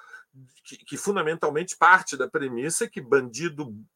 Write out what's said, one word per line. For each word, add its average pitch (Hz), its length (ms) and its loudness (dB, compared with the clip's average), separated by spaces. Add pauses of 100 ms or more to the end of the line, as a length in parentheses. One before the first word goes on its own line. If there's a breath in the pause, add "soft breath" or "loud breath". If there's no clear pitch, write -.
(640 loud breath)
que, - 140 -20
que - 200 -12
fundamentalmente 165 800 -2
parte 180 400 6
da 127 120 -2
premissa 143 600 -4
que - 140 -12
bandido 131 760 0 (200)